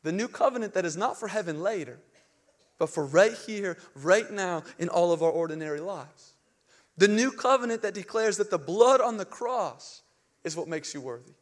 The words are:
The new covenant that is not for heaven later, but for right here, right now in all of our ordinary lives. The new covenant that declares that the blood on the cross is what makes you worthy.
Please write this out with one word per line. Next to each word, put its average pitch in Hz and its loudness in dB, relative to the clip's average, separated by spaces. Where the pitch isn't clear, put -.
The 156 -4
new 214 -2
covenant 240 0
that 185 0
is 160 -4
not 226 -2
for 214 -8
heaven 170 -6
later, 185 -6
but 156 0
for 151 -4
right 185 6
here, 202 -6
right 180 2
now 180 -4
in 170 -2
all 175 4
of 160 0
our 165 4
ordinary 156 -4
lives. 160 -12
The 190 8
new 226 2
covenant 240 0
that 196 -4
declares 214 -2
that 208 -2
the 175 0
blood 226 6
on 233 0
the 202 -6
cross 220 -6
is 165 -6
what 170 -6
makes 160 -8
you 143 -10
worthy. 123 -12